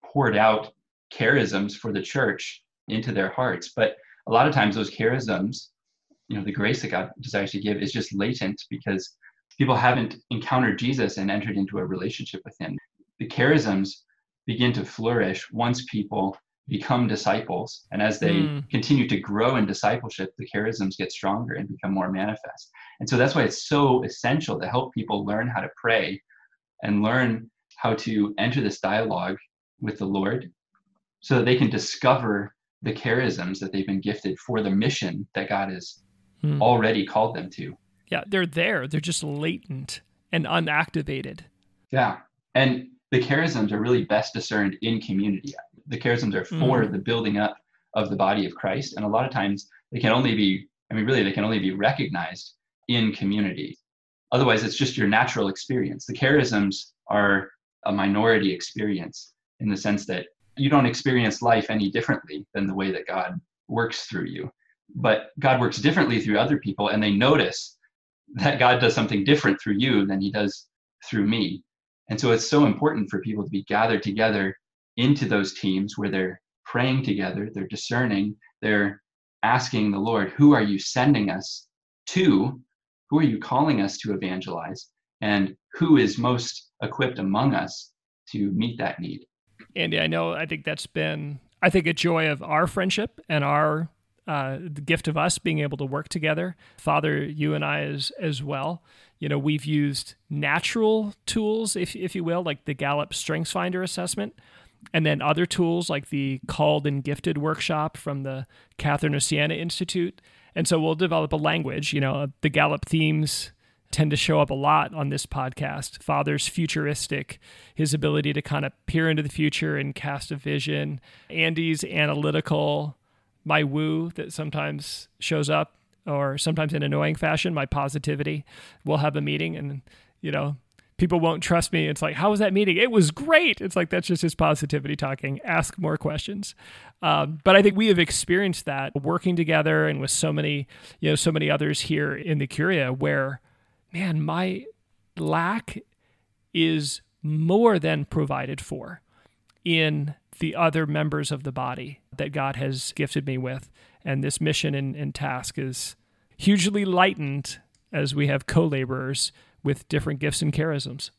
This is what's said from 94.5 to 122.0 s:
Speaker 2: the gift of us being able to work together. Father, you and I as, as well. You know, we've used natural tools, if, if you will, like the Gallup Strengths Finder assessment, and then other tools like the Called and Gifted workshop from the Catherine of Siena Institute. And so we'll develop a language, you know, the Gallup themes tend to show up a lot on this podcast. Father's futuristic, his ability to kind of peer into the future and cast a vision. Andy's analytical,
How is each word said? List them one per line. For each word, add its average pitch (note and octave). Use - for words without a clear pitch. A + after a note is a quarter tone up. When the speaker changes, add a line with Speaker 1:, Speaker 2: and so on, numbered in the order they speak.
Speaker 2:
the D3+
gift E3
of D3
us E3
being D#3
able C#3+
to C#3
work C#3+
together. D#3+
Father, D3+
you D3+
and D3
I D3
as, C#3+
as D3
well. C#3+
You D3+
know, C#3+
we've C#3+
used D3
natural G#3
tools, A3
if, F3+
if F#3
you F3+
will, E3+
like D3
the D3+
Gallup C#3+
Strengths D#3+
Finder F3+
assessment, F#3
and D#3+
then D3+
other D#3
tools E3+
like C#3+
the C3+
Called D3+
and C#3
Gifted D3
workshop D3+
from C#3
the C3
Catherine D3
of C#3
Siena D3+
Institute. E3+
And -
so E3
we'll D#3+
develop D#3+
a D#3+
language, D3+
you C#3+
know, C#3
the D3+
Gallup D3+
themes D#3
tend D3+
to D3
show D#3
up C#3+
a D3
lot C#3+
on D3+
this C#3
podcast. C#3
Father's D3
futuristic, D3
his D3+
ability D3
to D3
kind D3
of C#3
peer D#3+
into D#3
the D3
future D3+
and C#3+
cast C#3+
a D#3
vision. D3
Andy's D#3+
analytical, D3+